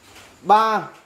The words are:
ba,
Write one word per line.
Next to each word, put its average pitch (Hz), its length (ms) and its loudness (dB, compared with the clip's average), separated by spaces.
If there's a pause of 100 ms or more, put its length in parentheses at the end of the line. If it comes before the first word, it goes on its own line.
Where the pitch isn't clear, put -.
(420)
ba, 208 460 0 (180)